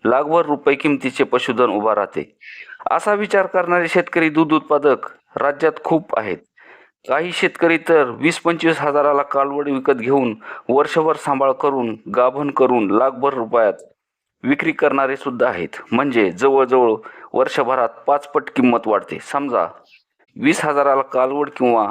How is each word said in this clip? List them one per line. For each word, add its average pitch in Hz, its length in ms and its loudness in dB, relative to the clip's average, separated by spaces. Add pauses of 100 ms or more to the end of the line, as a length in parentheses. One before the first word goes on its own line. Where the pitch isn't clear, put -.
लाखभर 151 400 2
रुपये 143 300 0
किमतीचे 135 480 -2
पशुधन 120 460 0
उभा 104 260 0
राहते. 98 280 -2 (680)
असा 165 220 0
विचार 202 340 0
करणारे 175 400 0
शेतकरी 170 420 0
दूध 156 240 2
उत्पादक 147 560 2 (280)
राज्यात 147 460 -2
खूप - 360 -2
आहेत. 98 180 -6 (680)
काही 160 260 -2
शेतकरी 165 460 0 (120)
तर 147 220 4
वीस 143 280 -2
पंचवीस 165 400 0
हजाराला 143 440 2
कालवड 143 460 -2
विकत 135 280 0
घेऊन 123 360 0 (360)
वर्षभर 151 460 0
सांभाळ 135 360 0
करून 131 440 -2 (200)
गाभण 131 360 0
करून 123 400 2
लाखभर 127 420 0
रुपयात 113 400 0 (720)
विक्री 143 280 -2
करणारे 139 440 0
सुद्धा 127 340 -2
आहेत. 87 320 -8 (100)
म्हणजे 117 400 2
जवळजवळ 127 640 2 (380)
वर्षभरात 123 760 -2
पाच 143 200 0
पट 151 280 -4
किंमत 120 320 2
वाढते. 101 340 -2
समजा 127 440 -2 (720)
वीस 135 300 0
हजाराला 143 380 2
कालवड 135 460 -2
किंवा 120 420 0